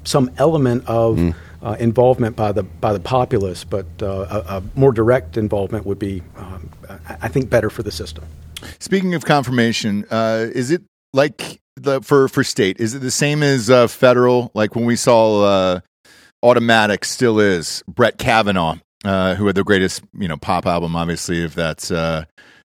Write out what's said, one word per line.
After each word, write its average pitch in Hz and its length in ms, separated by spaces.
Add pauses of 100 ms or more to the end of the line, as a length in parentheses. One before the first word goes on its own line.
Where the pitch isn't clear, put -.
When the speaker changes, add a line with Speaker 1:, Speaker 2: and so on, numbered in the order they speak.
Speaker 1:
some 127 340
element 131 480
of, 113 320
Speaker 2:
Hmm. 85 120 (320)
Speaker 1:
uh, 113 160
involvement 120 580
by 104 160
the, 101 120
by 107 280
the 98 80
populace, 101 640
but, 98 220 (160)
uh, 104 40
a, 98 500
a 95 60 (120)
more 135 180
direct 113 460
involvement 104 480
would 98 120
be, 98 240 (140)
um, 95 320 (400)
I, - 140
I 113 60
think, 127 200
better 110 220
for - 120
the 101 100
system. - 320 (560)
Speaker 3:
Speaking 185 340
of 151 100
confirmation, 120 840
uh, 113 420
is 127 180
it 180 120 (320)
like - 460 (160)
the, 135 260
for, 135 260
for 139 160
state, 95 360
is 113 140
it 139 60
the 127 100
same 147 320
as, 131 280
uh, 123 180
federal? 123 640
Like 107 200
when 117 100
we 117 120
saw, 110 480
uh, 92 360 (600)
automatic 113 640
still 113 360
is 92 480
Brett 110 300
Kavanaugh, 101 580 (280)
uh, 92 300
who 101 120
had 98 100
the 98 80
greatest, 92 380 (160)
you 98 100
know, 78 80
pop 90 300
album, 85 300
obviously, 85 480
of 80 100
that, 82 360
uh, 82 340 (460)